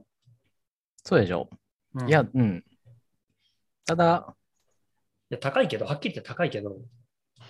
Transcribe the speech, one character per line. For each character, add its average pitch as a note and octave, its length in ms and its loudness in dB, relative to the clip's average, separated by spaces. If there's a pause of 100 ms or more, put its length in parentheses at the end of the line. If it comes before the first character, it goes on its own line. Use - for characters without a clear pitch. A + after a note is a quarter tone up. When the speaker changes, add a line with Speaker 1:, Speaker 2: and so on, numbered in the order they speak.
(1040)
Speaker 1:
そ F3+ 140 2
う - 20 8
で G2 80 4
し F2+ 60 -2
ょ。 D#2+ 160 -4 (460)
Speaker 2:
う B2+ 100 -4
ん。 - 20 -2
Speaker 1:
い C3+ 40 4
や、 D3 220 6
う C3 80 2
ん。 F#2+ 220 2 (1200)
た E3 120 -2
だ、 E3+ 380 2 (960)
Speaker 2:
い - 40 -6
や、 A#2+ 40 -8
高 C#3 240 0
い G#3 60 2
け A2+ 100 -4
ど、 G#2+ 60 -4
は D3 120 -4
っ - 40 -10
き - 80 -6
り F#3 60 -6
言 G#2+ 100 -12
っ - 20 -20
て - 40 -20
高 E3+ 160 -2
い D3+ 40 -2
け G#2+ 120 -6
ど、 G2+ 160 -10 (720)